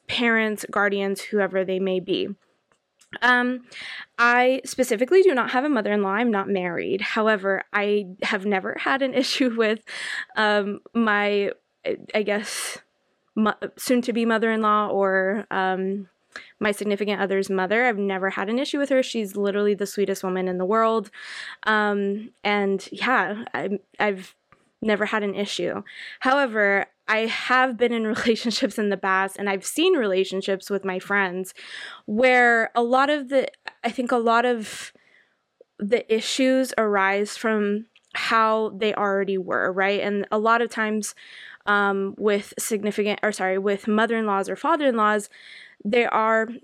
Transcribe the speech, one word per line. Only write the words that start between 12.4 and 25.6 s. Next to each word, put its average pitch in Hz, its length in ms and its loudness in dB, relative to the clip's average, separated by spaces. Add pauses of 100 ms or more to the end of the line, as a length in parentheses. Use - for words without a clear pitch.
mo-, 214 180 2 (240)
soon-to-be 240 480 0
mother-in-law 220 640 2
or, 190 640 0
um, 190 560 -2 (520)
my 208 140 0
significant 202 480 -2
other's 196 280 0
mother. 196 360 0
I've 226 120 2
never 190 320 -2
had 196 200 -4
an 233 100 -2
issue 294 180 -2
with 285 120 0
her. 262 120 4
She's 208 360 -4
literally 202 360 0
the 196 120 -2
sweetest 196 360 -2
woman 185 280 -2
in 180 80 -2
the 185 80 -2
world. 226 440 2 (540)
Um, 208 680 0 (120)
and 202 480 0
yeah, 208 600 -2
I'm, 190 260 -4 (200)
I've 196 360 -4 (460)
never 214 240 0
had 208 180 -2
an 202 100 -2
issue. 202 480 -4 (380)